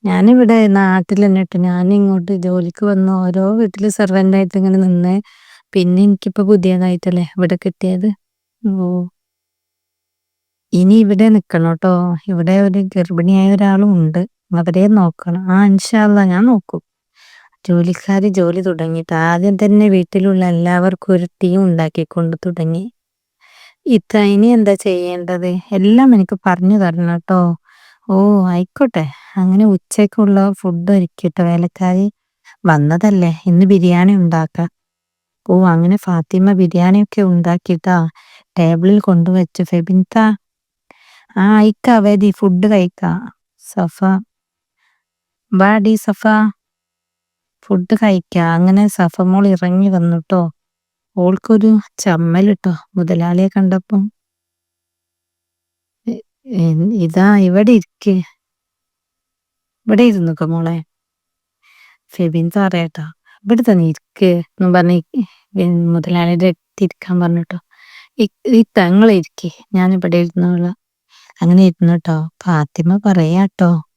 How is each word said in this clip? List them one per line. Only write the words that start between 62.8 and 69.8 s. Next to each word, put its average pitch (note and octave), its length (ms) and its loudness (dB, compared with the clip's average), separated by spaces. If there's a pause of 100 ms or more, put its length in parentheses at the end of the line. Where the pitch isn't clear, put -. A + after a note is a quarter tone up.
ഇവിടെ A#3 180 0
തന്നെ F3+ 220 2
ഇരിക്ക്" E3+ 460 -2 (120)
എന്നും F#3 300 -2
പറഞ്ഞ് F3+ 240 2 (560)
ഈ F#3+ 120 -2 (240)
മുതലാളിയുടെ F3 600 -2
അടുത്ത് - 340 -6
ഇരിക്കാൻ F3+ 360 -6
പറഞ്ഞു E3+ 240 -2
ട്ടോ. F3+ 160 -12 (600)
"ഇ-, G#3+ 140 -2 (200)
ഇത്ത, A3+ 240 2 (100)
ഇങ്ങള് G#3 260 4
ഇരിക്ക്, F3 380 -6 (220)
ഞാനിവിടെ F#3 460 0